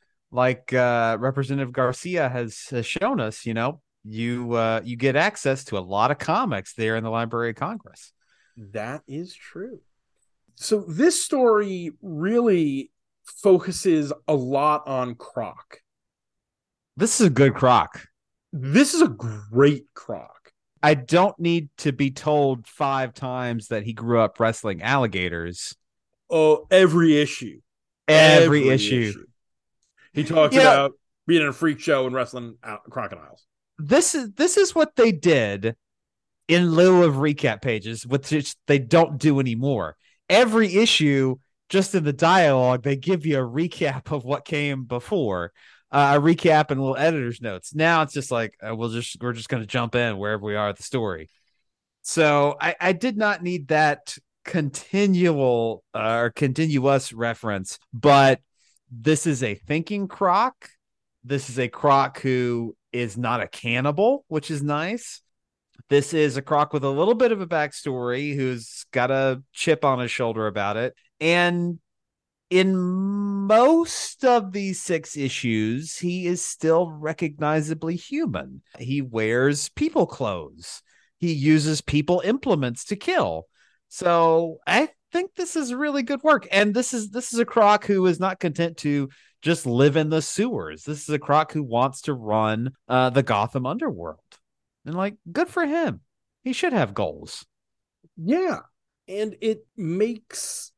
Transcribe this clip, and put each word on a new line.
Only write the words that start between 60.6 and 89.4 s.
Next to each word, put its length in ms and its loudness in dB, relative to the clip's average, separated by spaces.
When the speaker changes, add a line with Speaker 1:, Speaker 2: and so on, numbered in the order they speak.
Speaker 1:
This 260 -6
is 80 -10
a 100 -2
Croc 520 2
who 560 -2
is 260 -6
not 240 -2
a 60 -6
cannibal, 800 -2
which 240 -6
is 100 -6
nice. 640 -6
This 240 2
is 240 0
a 60 -8
Croc 300 0
with 100 -4
a 60 0
little 260 2
bit 160 2
of 100 -4
a 60 -10
backstory 880 -4
who's 560 -6
got 180 0
a 320 0
chip 320 0
on 140 2
his 140 -4
shoulder 340 -4
about 320 -2
it. 160 -4
And 600 0
in 240 4
most 1500 0
of 280 2
these 280 -6
six 380 -6
issues, 800 -4
he 300 -4
is 180 -4
still 460 0
recognizably 1040 -4
human. 640 -8
He 240 -6
wears 680 -2
people 360 0
clothes. 800 -10
He 160 -4
uses 480 2
people 420 0
implements 640 -2
to 100 -6
kill. 520 -4
So 680 0
I 220 2
think 220 -4
this 200 -8
is 180 -4
really 300 -4
good 180 -4
work. 300 2
And 220 2
this 200 -2
is, 180 -6
this 200 -8
is 80 -4
a 60 2
Croc 400 4
who 220 2
is 120 0
not 200 -4
content 380 -4
to 320 -2